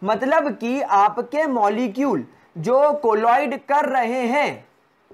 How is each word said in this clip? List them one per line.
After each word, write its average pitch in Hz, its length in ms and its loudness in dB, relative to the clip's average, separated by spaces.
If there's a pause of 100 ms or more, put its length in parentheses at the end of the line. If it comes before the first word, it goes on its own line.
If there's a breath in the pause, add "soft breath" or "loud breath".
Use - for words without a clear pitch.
मतलब 269 520 0
कि 247 240 -4
आपके 240 640 0
मॉलिक्यूल 220 800 0 (320 soft breath)
जो 254 380 2
कोलॉइड 240 680 0
कर 285 240 0
रहे 247 380 0
हैं, 233 400 -2 (480)